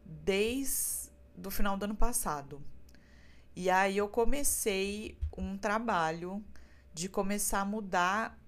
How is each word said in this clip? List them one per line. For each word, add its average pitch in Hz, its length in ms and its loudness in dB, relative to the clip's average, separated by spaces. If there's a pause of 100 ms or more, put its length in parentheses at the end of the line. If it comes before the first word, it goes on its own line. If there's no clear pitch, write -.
desde 214 1040 -2 (360)
o 196 60 -8
final 202 260 4
do 202 60 -6
ano 208 120 -4
passado. 147 680 2 (920)
E 180 140 0
aí 196 280 4
eu 208 100 2
comecei 214 1080 2 (200)
um 190 200 -4
trabalho 196 840 0 (500)
de 175 160 -6
começar 208 520 0
a 202 40 -2
mudar 196 840 0